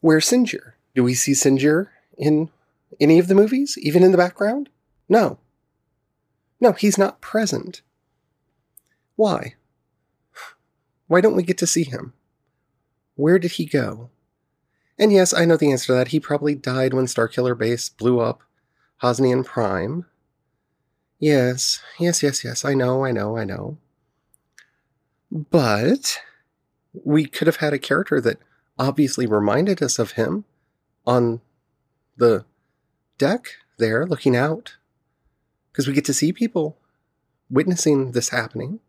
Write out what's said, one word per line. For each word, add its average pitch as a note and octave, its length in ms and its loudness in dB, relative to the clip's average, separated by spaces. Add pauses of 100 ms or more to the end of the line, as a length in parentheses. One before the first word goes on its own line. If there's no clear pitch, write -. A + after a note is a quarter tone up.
Where's D#3 280 4
Sinjir? - 440 0 (220)
Do B2+ 100 4
we B2 100 0
see C#3 180 -2
Sinjir C#3+ 560 2 (300)
in D3+ 320 0 (500)
any D#3+ 180 6
of F3+ 100 2
the F#3+ 60 2
movies, B3 460 2
even E3 220 2
in F#3 100 8
the F3 60 4
background? G#3 500 -2 (400)
No. G3 300 2 (1200)
No, A#3+ 120 6
he's G3+ 260 0
not G3 220 0
present. - 640 -6 (1300)
Why? F#3+ 380 -2 (1500)
Why F3 140 4
don't G#3+ 160 4
we F#3 60 0
get F3 160 -2
to - 80 -2
see E3+ 180 -2
him? B2+ 280 -12 (1000)
Where E3 240 2
did E3+ 140 -2
he E3 140 -6
go? A#2+ 440 -6 (880)
And G#3 140 4
yes, F#3 220 4
I E3+ 100 2
know E3 120 4
the D3+ 140 2
answer B2+ 180 -2
to C3+ 60 2
that. B2+ 140 0
He D#3 120 -2
probably D3 340 -4
died C3 400 -4
when C3 120 0
Starkiller B2 500 -2
Base A#2 320 -4
blew A#2+ 320 0
up A#2 220 -4 (640)
Hosnian B2 400 0
Prime. G#2+ 640 -4 (1120)
Yes, B2+ 640 0 (180)
yes, E3+ 240 0
yes, C#3 200 -2
yes, A#2+ 220 -10
I C#3+ 100 -2
know, C3 300 0
I C3 80 -2
know, G#2+ 240 -4
I A2+ 80 -6
know. G#2 340 -10 (1500)
But D3 880 0 (760)
we D3+ 320 0
could - 200 -4
have E3 100 2
had D3 160 -2
a C#3 60 -4
character D3 420 -2
that A2+ 180 -2 (400)
obviously C3+ 480 0
reminded A2 560 0
us C3 160 -4
of A#2 140 -4
him E3 320 -2 (640)
on A#2+ 340 0 (760)
the A#2 280 2 (760)
deck F#3 380 -4 (200)
there A2+ 300 0
looking C3+ 300 0
out, D#3 400 -4 (960)
'cause C3 140 -4
we C#3+ 60 -4
get C#3+ 140 0
to C#3+ 80 -4
see D#3 180 -2
people E3+ 460 -6 (720)
witnessing C#3+ 600 0
this A#2+ 180 -4
happening. B2+ 580 -8